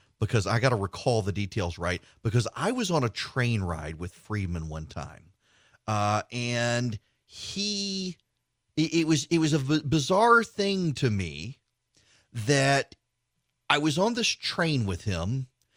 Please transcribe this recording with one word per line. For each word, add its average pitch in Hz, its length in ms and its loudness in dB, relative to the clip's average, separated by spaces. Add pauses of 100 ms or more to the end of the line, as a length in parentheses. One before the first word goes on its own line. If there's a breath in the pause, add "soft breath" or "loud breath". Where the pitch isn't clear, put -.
(200)
because 104 280 0
I 110 120 2
gotta 120 160 4
recall 110 460 0
the 98 100 -2
details 92 460 -4
right, 87 240 -4 (220 soft breath)
because 117 320 0
I 170 160 -2
was 247 180 -2
on 156 140 0
a 117 60 0
train 120 520 -2
ride 80 380 -6
with 87 140 -8
Friedman 87 540 -6
one 78 200 -8
time, - 380 -12 (600)
uh, 104 440 0
and 120 640 -2 (280)
he, 196 920 -6 (580)
it, 156 200 0
it 165 120 2
was, 156 180 2
it 170 120 2
was 156 160 2
a 160 60 4
b-, 147 280 0
bizarre 196 560 6
thing 190 500 -2
to 120 180 0
me 90 480 -4 (760)
that 135 640 2 (720)
I 147 80 4
was 151 220 2
on 226 160 2
this 226 140 0
train 151 580 0
with 90 160 -4
him, 104 420 -2 (320)